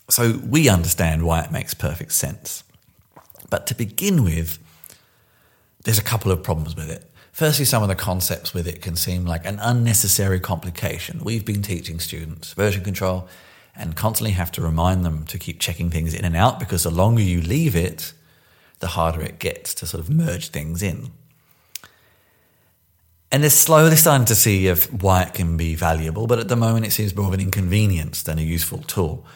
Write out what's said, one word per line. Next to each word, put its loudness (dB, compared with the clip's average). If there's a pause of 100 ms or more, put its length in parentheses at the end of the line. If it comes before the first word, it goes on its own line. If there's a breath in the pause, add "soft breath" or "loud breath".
So 2
we 6
understand 2
why 2
it -10
makes -6
perfect -6
sense. -6 (840)
But -4
to -4
begin 2
with, 0 (1300 loud breath)
there's 2
a 0
couple 0
of 0
problems -2
with -10
it. -14 (200 soft breath)
Firstly, 2
some 2
of 2
the 0
concepts -4
with -4
it -8
can -6
seem -2
like -2
an -6
unnecessary 2
complication. -6
We've -4
been -2
teaching -6
students -10
version 0
control -4 (480 loud breath)
and -8
constantly -2
have -2
to -6
remind 2
them -4
to -10
keep -10
checking -4
things -2
in -4
and 0
out, 2
because -2
the -2
longer 4
you 2
leave 0
it, -4 (680 soft breath)
the -6
harder 0
it -8
gets -6
to -10
sort -6
of -6
merge 0
things -6
in. -4 (2250 loud breath)
And 4
they're 6
slowly 8
starting 6
to 4
see 4
of 0
why 6
it -6
can 0
be -2
valuable, -2
but 2
at -6
the 0
moment 2
it -4
seems -2
more 0
of 0
an 0
inconvenience 2
than -2
a 0
useful -2
tool. -4 (120)